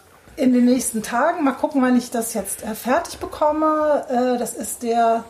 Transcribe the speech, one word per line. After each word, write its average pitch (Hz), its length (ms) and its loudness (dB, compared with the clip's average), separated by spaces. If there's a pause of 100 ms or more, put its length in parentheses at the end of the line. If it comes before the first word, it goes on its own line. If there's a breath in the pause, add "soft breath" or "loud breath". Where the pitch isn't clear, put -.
(360)
in 254 180 2
den 247 120 4
nächsten 247 360 2
Tagen. 302 420 0
Mal 269 100 2
gucken, 285 280 -2
wann 247 160 4
ich 240 140 -2
das 226 220 -4
jetzt, - 300 -6
äh, 214 120 -6
fertig 285 420 -2
bekomme. 302 920 0
Äh, 247 300 0
das 226 140 -6
ist - 300 -10
der 226 460 2